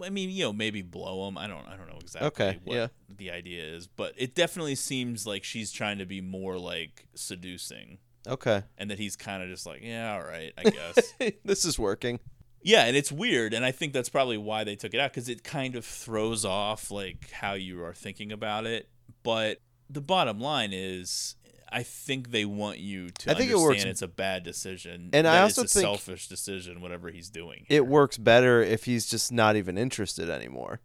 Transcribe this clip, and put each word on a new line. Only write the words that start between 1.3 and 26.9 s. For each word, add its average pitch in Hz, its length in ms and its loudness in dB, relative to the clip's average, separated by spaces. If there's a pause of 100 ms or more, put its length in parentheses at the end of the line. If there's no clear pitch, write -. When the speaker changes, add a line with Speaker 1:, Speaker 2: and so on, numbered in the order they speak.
Speaker 1:
I 101 80 -8
don't, 87 220 -12
I 95 80 -16
don't 92 120 -16
know 80 120 -14
exactly 87 260 -6
Speaker 2:
Okay, 95 380 0
Speaker 1:
what 95 100 -6
Speaker 2:
yeah. 120 140 0 (200)
Speaker 1:
the 98 220 -14
idea 87 340 -10
is, 85 220 -10
but - 300 -8
it 127 180 -4
definitely 165 400 0
seems 123 520 -4
like 98 180 -4
she's 110 260 -8
trying 104 280 -4
to 95 80 -6
be 95 140 -8
more, 92 380 -6
like, 87 560 -8
seducing. 87 840 -12 (280)
Speaker 2:
Okay. 110 380 0 (120)
Speaker 1:
And 101 140 -8
that 98 80 -6
he's 104 180 -4
kinda 95 300 -8
just 90 200 -12
like, 73 160 -14
"Yeah, 113 320 -8
all 87 120 -6
right, 80 320 -12
I 185 60 -6
guess." - 320 2 (240)
Speaker 2:
<laughs> 220 240 -4
This 196 200 0
is 170 140 0
working. 113 400 -2 (420)
Speaker 1:
Yeah, 170 260 6
and 123 100 4
it's 143 160 0
weird, 139 420 2
and 117 100 0
I 127 60 4
think 143 220 -4
that's 127 160 0
probably 127 280 2
why 107 280 -2
they 104 100 -6
took 104 180 -10
it 113 60 0
out, 135 140 2
'cause 123 160 -8
it 120 160 -8
kind 131 320 -4
of 110 80 -8
throws 110 600 -2
off, 104 460 -2
like, 98 400 -8
how 101 240 -6
you 92 300 -8
are 85 100 -10
thinking 104 380 -12
about 107 340 -4
it. 113 240 -4 (320)
But 113 380 0 (280)
the 143 120 -8
bottom 139 400 2
line 123 320 0
is, 92 640 -6 (340)
I 117 140 -4
think 131 460 -6
they 110 160 2
want 104 320 -4
you 92 320 -8
to - 200 -4
Speaker 2:
I 160 40 6
think 247 160 2
it 233 40 2
Speaker 1:
understand 175 80 6 (160)
Speaker 2:
works, 98 60 2
Speaker 1:
it's 92 180 -4
a 92 60 -4
bad 95 340 -2
decision, 87 720 -10
Speaker 2:
and 160 160 8
I 160 80 8
Speaker 1:
that 185 80 10
Speaker 2:
also 214 180 4
Speaker 1:
it's - 140 2
a - 20 6
Speaker 2:
think 95 80 6
Speaker 1:
selfish 98 400 -4
decision, 90 540 -8
whatever 87 300 -10